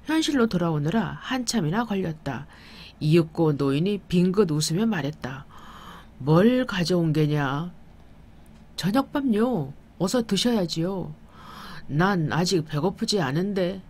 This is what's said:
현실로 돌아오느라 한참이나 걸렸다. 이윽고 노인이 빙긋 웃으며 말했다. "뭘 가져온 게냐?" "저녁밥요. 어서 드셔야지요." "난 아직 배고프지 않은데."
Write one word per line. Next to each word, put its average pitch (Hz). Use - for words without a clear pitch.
현실로 294
돌아오느라 165
한참이나 233
걸렸다. 160
이윽고 160
노인이 143
빙긋 180
웃으며 160
말했다. 139
"뭘 214
가져온 175
게냐?" 147
"저녁밥요. 226
어서 233
드셔야지요." 180
"난 160
아직 170
배고프지 190
않은데." 185